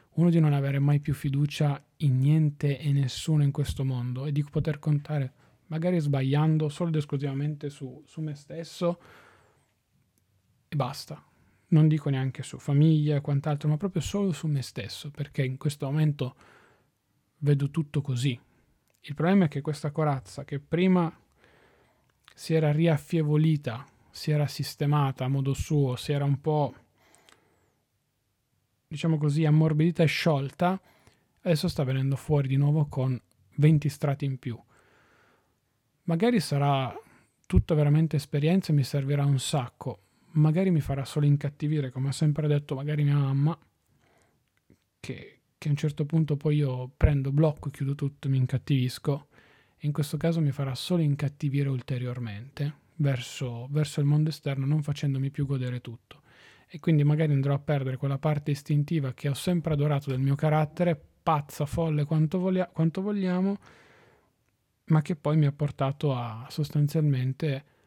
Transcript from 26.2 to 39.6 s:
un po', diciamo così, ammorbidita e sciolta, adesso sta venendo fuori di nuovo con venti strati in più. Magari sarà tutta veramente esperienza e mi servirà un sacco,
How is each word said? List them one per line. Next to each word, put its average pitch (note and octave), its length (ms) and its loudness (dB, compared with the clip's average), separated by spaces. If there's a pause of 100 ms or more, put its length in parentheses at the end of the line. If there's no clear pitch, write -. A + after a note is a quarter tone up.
un C#3 160 2
po', D3+ 340 0 (2000)
diciamo D#3+ 320 -2
così, D3+ 260 2
ammorbidita D#3 600 4
e - 20 6
sciolta, D#3 760 0 (600)
adesso E3+ 260 2
sta - 160 -2
venendo C3+ 320 0
fuori C#3+ 320 0
di C3+ 80 0
nuovo D3 300 2
con C3 340 -2 (360)
venti D3+ 340 4
strati C#3+ 340 -4
in C3+ 140 -4
più. A2+ 200 -8 (1500)
Magari F#3+ 360 2
sarà C#3 560 0 (480)
tutta - 300 2
veramente D3+ 420 2
esperienza D#3 560 0
e - 20 4
mi C#3 100 2
servirà C#3+ 400 -2
un C#3 140 2
sacco, - 640 -6 (340)